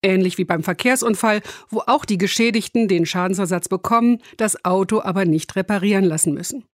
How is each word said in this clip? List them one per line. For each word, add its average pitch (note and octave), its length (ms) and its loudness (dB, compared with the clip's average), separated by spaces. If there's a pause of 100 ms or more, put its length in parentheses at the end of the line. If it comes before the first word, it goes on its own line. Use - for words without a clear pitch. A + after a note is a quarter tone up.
Ähnlich F#3+ 340 2
wie F3+ 80 0
beim E3 180 -2
Verkehrsunfall, A3 760 0 (280)
wo G#3+ 160 -4
auch C#4+ 200 2
die G3+ 120 0
Geschädigten A3+ 720 0
den E3+ 180 2
Schadensersatz F3+ 600 -2
bekommen, A#3 520 2 (180)
das A3 260 -2
Auto F#3+ 380 0
aber F#3+ 240 -2
nicht D#3+ 300 0
reparieren G3 500 0
lassen D#3+ 280 0
müssen. F3 320 -8 (100)